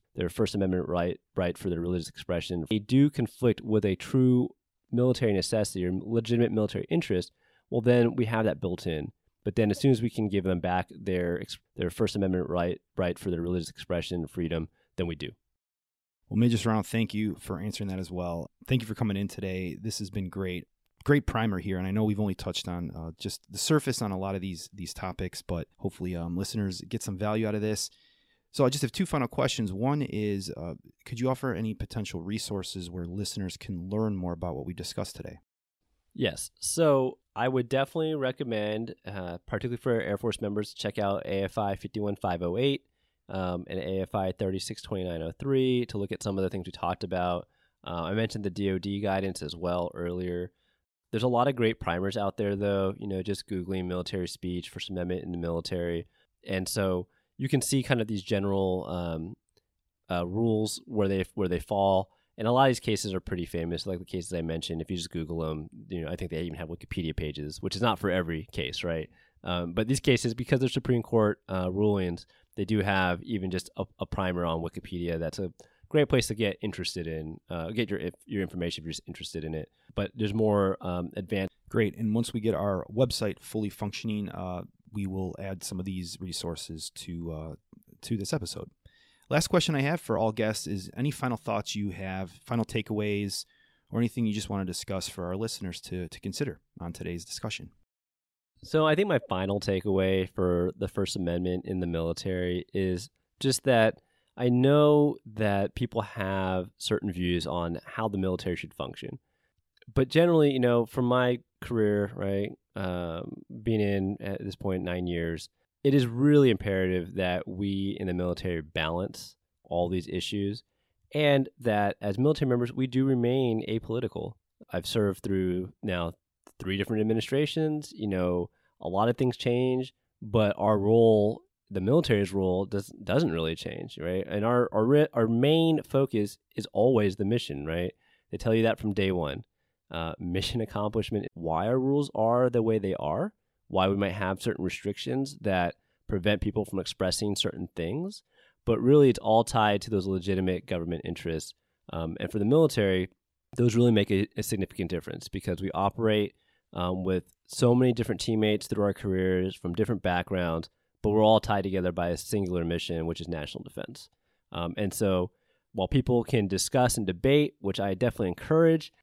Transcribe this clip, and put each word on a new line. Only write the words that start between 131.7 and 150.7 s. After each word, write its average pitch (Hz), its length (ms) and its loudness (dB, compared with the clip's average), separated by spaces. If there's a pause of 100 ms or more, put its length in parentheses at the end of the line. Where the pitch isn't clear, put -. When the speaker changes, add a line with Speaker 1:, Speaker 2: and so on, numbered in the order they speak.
Speaker 1:
the 95 100 -2
military's 104 520 2
role, 95 320 2
does, 98 220 -4 (140)
doesn't 110 300 2
really 82 240 0
change, - 460 -10
right? 90 260 -2
And 104 160 -2
our, 120 300 4
our, 107 120 2
re-, 147 280 6
our 113 140 4
main 151 560 4
focus 113 540 0 (200)
is 110 160 -6
always 107 420 4
the 98 100 -2
mission, 85 400 -2
right? 87 280 -2 (380)
They 101 60 -6
tell 113 160 0
you 113 100 4
that 113 160 2
from 107 140 -2
day 95 200 2
one. 78 320 -2 (440)
Uh, 82 300 -4
mission 92 400 -2
accomplishment, 107 760 -2
why 82 320 -2
our 127 140 2
rules 139 340 0
are 120 360 4
the 120 120 2
way 110 160 2
they 98 180 0
are, 110 360 -2 (380)
why 92 180 4
we 98 80 4
might 98 160 2
have 95 300 -2
certain 104 240 -2
restrictions 131 760 -4
that 92 360 2 (340)
prevent 101 320 2
people 104 240 0
from 95 140 -4
expressing 95 580 -2
certain - 360 -4
things, 139 480 -4 (440)
but 113 160 2
really 139 280 8
it's 113 100 2
all 110 260 4
tied 107 360 4
to - 80 -12
those 98 160 0
legitimate 92 600 0
government 85 400 -4